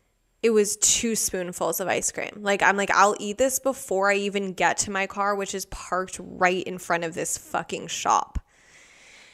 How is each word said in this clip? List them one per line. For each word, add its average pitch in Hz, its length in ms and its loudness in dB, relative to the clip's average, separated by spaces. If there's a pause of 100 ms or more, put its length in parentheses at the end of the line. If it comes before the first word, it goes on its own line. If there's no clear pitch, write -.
(440)
It 226 80 6
was 208 260 4
two - 380 2
spoonfuls 180 680 -4
of 180 60 -4
ice 180 240 0
cream. - 260 -8
Like, 202 260 0
I'm 196 140 6
like, 196 140 0
"I'll 202 280 6
eat 208 180 -4
this 262 220 2
before 196 500 0
I 202 60 4
even 202 380 -2
get 175 260 2
to 208 120 -4
my 196 160 -2
car, 202 280 -2
which 196 180 -6
is 190 120 -6
parked - 560 -6
right 185 420 0
in 180 140 -8
front 170 260 -2
of 165 100 -6
this - 240 -4
fucking 165 500 -6
shop." - 520 0 (960)